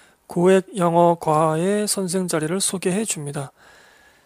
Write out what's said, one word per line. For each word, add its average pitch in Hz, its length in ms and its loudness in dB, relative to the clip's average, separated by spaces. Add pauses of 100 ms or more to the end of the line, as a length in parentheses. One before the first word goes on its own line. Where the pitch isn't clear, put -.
(280)
고액 185 500 2
영어 170 380 4
과외 165 720 0
선생 185 400 -4
자리를 165 320 -2
소개해 190 460 -2
줍니다. 147 460 -8 (760)